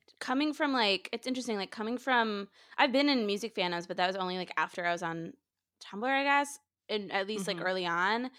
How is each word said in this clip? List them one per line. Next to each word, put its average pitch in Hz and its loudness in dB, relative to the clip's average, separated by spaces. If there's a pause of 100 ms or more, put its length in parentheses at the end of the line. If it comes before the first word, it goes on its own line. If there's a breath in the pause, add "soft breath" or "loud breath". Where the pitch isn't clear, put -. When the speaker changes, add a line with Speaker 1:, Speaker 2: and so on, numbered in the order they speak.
(180)
Speaker 1:
coming 285 0
from, 285 0
like, 208 2
it's 233 -6
interesting, 247 -2
like, 190 -4
coming 226 -4
from, 220 0 (280 loud breath)
I've 262 4
been 285 4
in 254 4
music 202 -2
fandoms, 175 -2
but 180 -6
that 185 2
was 190 -2
only, 185 -2
like, 180 -4
after 175 -2
I 175 2
was 175 -4
on 165 -6 (480)
Tumblr, 214 -6
I 269 2
guess, 285 2 (300)
and 208 -4
at 196 0
least, 202 -2
like, 180 -2
Speaker 2:
Mm-hmm. - -6
Speaker 1:
early 185 0
on. 202 2